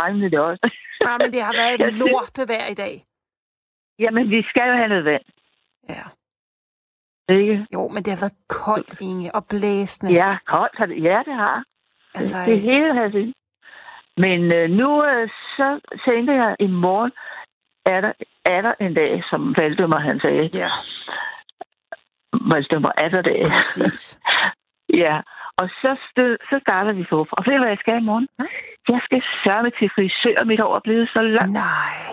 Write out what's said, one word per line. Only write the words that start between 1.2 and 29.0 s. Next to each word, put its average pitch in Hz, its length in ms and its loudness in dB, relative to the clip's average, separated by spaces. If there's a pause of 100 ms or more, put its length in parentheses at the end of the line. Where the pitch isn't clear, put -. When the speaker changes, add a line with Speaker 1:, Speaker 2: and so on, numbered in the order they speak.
Speaker 2:
men 240 100 0
det 247 100 -2
har 208 100 -2
været 233 220 0
et 240 60 0
Speaker 1:
Jeg 240 120 2
synes 247 200 0
Speaker 2:
lortevejr 247 580 -4
i 202 40 -8
dag. 196 300 -10 (920)
Speaker 1:
Jamen, 226 320 2
vi 220 200 4
skal 247 200 2
jo 247 60 2
have 233 120 0
noget 185 160 0
vand. 147 180 0 (640)
Speaker 2:
Ja. - 140 -14 (1300)
Speaker 1:
Ikke? 208 400 2
Speaker 2:
Jo, 185 140 -4
men 208 140 -8
det 202 100 -6
har 175 80 -8
været 202 160 -4 (120)
koldt, - 520 -4
Speaker 1:
Mm. 196 80 -10
Speaker 2:
Inge, 185 260 -8
og 214 160 -4
blæsende. 202 600 -2
Speaker 1:
Ja, 190 240 4 (100)
koldt - 320 0
har 214 80 0
det. 165 160 -6
Ja, 190 240 2
det 294 80 -8
har. 226 300 -2 (500)
Speaker 2:
Altså, 196 220 -6 (100)
Speaker 1:
Det 226 100 6
Speaker 2:
øh, 196 60 0
Speaker 1:
hele 277 320 2
har 233 140 2
det. 214 260 -2 (840)
Men, 175 360 4
øh, 170 180 2
nu, 285 340 4
øh, 240 240 2 (280)
så 277 240 0 (240)
tænker 247 300 2
jeg, 233 260 2
i 208 60 4
morgen 185 460 2 (720)
er 190 140 4
der, 208 120 0 (320)
er 180 180 2
der 233 180 0
en 180 140 0
dag, 165 360 2
som 151 280 -2
Valdemar, 156 400 2
han 147 220 -2
sagde. 147 340 2
Speaker 2:
Ja. 180 140 -4 (1800)
Speaker 1:
Valdemar, 147 440 0
er 160 120 -4
der 180 140 0
dag? - 240 0
Speaker 2:
Præcis. - 580 -2
Speaker 1:
<laughs> - 160 -16 (840)
Ja, 151 140 0 (400)
og 185 80 -2 (140)
så 262 140 0 (140)
stø-, 247 260 2 (140)
så 277 180 0
starter 202 240 2
vi 185 180 -4
forfra. 156 280 0
Og 185 80 -2
ved 262 80 4
du, 277 80 4
hvad 240 60 2
jeg 202 100 0
skal 226 200 0
i 233 60 0
morgen? 226 240 0 (100)
Speaker 2:
Nej. 277 100 -6 (400)
Speaker 1:
Jeg 247 160 2